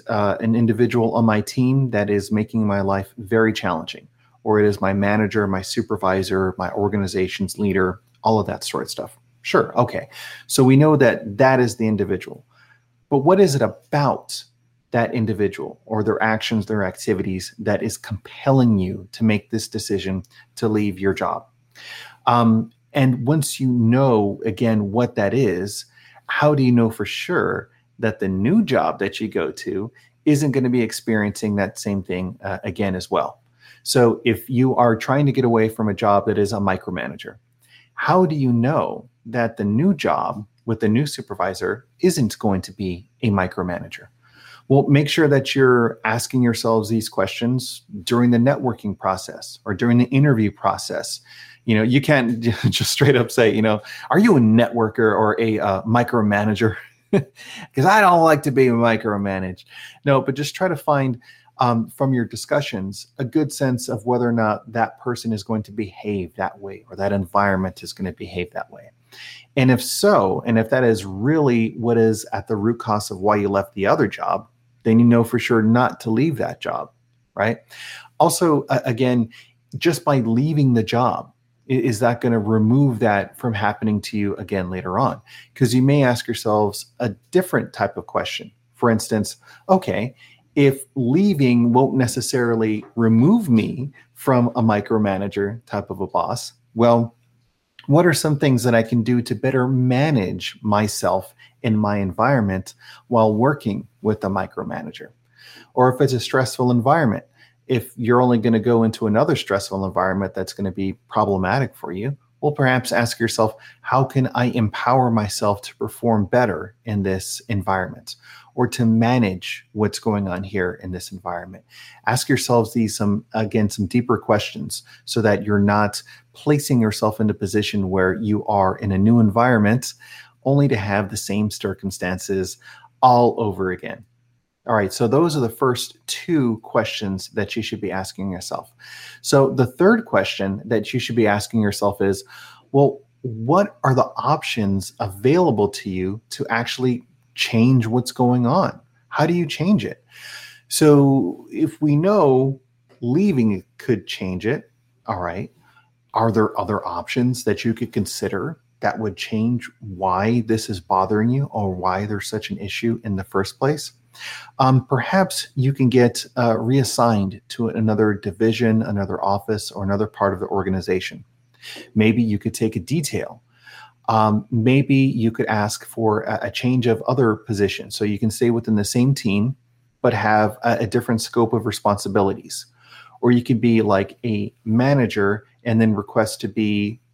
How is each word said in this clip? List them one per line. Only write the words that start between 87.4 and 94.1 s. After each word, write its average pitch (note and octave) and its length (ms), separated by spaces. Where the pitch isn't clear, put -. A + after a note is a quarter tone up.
type - 240
of F#2 100
question. - 440
For A#2+ 140
instance, G#2+ 480
okay, C3 480
if C#3 280
leaving C3 760
won't C3 220
necessarily A#2 880
remove B2+ 540
me A#2 420